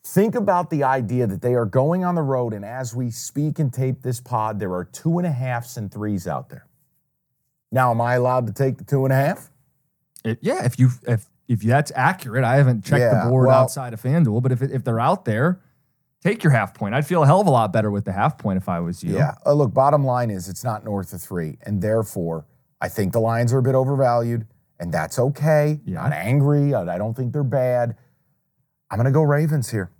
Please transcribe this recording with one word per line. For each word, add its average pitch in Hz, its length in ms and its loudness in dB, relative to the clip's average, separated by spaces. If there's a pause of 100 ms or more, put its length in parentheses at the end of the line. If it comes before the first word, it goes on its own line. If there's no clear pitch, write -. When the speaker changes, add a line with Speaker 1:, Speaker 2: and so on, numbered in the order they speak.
Speaker 1:
Think 208 300 0
about 196 340 0
the 143 140 0
idea 123 420 0
that 95 160 -4
they 123 140 2
are 117 100 2
going 151 380 0
on 180 100 0
the 165 80 0
road, 127 320 -2
and 101 120 -10
as 120 280 -10
we 123 160 -4
speak 147 480 -6
and 139 160 0
tape 131 280 -4
this 123 180 -4
pod, 110 400 -4
there 95 140 -4
are 90 100 -4
two 165 340 -4
and 175 80 -2
a 165 60 -2
halfs 123 460 -6
and 101 120 -8
threes 104 380 -4
out 69 220 -8
there. - 180 -20 (1040)
Now, 127 200 4
am 117 100 0
I 120 140 0
allowed 123 320 2
to 101 60 -6
take 135 240 -2
the - 60 -18
two 135 220 0
and 135 80 2
a - 20 4
half? 143 340 0 (760)
Speaker 2:
It, 117 160 -4
yeah, 269 240 -2
if - 120 0
you, 127 120 6 (180)
if, 113 180 0 (220)
if 107 140 0
that's 131 340 2
accurate, 131 480 0
I 123 140 4
haven't 127 260 4
checked 139 160 2
Speaker 1:
Yeah, 120 240 4
Speaker 2:
the 120 60 2
board 127 180 4
Speaker 1:
well 131 160 6
Speaker 2:
outside 127 300 -4
of 107 80 -14
FanDuel, 127 420 2
but 127 80 2
if 120 100 0
it, 135 100 -2
if 123 120 -4
they're 113 160 0
out 160 260 0
there, 131 360 0 (600)
take 226 220 -2
your 151 80 6
half 107 220 2
point. 104 220 -6
I'd 147 120 0
feel 175 160 2
a - 20 4
hell 170 160 6
of 196 60 2
a 151 40 4
lot 113 220 4
better 107 180 2
with 101 140 -2
the 101 80 -6
half 113 240 0
point 95 200 -2
if 92 100 -6
I 87 140 -4
was 87 240 -6
you. 98 100 -2
Speaker 1:
Yeah. 139 200 0 (100)
Uh, 143 80 4
look, 143 200 2
bottom 139 320 4
line 123 240 -2
is 92 200 -6
it's 92 160 -12
not 107 180 -6
north 101 300 -6
of 85 80 -12
three, 85 420 -8
and 101 180 -2
therefore 98 640 -2 (360)
I 95 80 -6
think 95 240 -2
the 117 60 2
Lions 117 340 0
are 135 40 2
a 131 60 2
bit 131 120 2
overvalued, 120 720 0 (340)
and 85 120 -6
that's 80 240 -4
okay. 147 680 2
Speaker 2:
Yeah. 82 180 -6
Speaker 1:
Not 76 100 0
angry. 143 600 2
I, 90 220 -2
I - 20 -4
don't 110 160 -4
think 123 180 -4
they're 147 120 -4
bad. 123 520 0 (960)
I'm 101 60 -4
gonna 127 140 2
go 156 120 4
Ravens 147 480 0
here. 98 180 -4 (100)